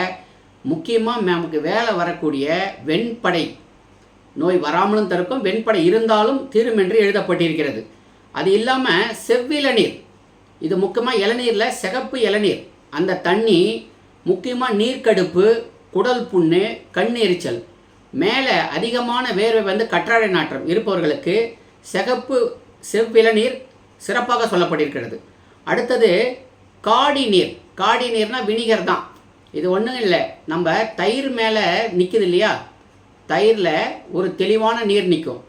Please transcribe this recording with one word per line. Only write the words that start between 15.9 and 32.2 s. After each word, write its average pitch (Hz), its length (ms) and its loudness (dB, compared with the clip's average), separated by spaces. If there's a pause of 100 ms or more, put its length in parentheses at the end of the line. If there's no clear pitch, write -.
குடல் 233 360 0
புண்ணு, 175 320 4 (340)
கண் 226 280 0
எரிச்சல், 175 340 -2 (540)
மேல 233 340 0 (300)
அதிகமான 240 480 -2 (140)
வேர்வை 220 320 2
வந்து 214 240 -2
கற்றாழை 220 420 0
நாற்றம் 143 360 -4
இருப்பவர்களுக்கு 175 640 0 (580)
சிகப்பு 240 460 -2 (540)
செவ்விளநீர் 220 640 4 (420)
சிறப்பாக - 520 -2
சொல்லப்பட்டிருக்கிறது. 147 640 0 (480)
அடுத்தது 226 440 2 (760)
காடி 269 480 2
நீர், 175 200 2 (280)
காடி 247 340 0
நீர்னா 220 240 -2 (100)
வினிகர் 214 420 0
தான். - 140 -2 (500)
இது 151 120 -4 (100)
ஒண்ணும் 247 280 -2
இல்ல, 180 120 4 (360)
நம்ம 170 240 0 (240)
தயிர் 254 380 -2
மேல 220 200 0 (400)
நிக்குது 185 300 2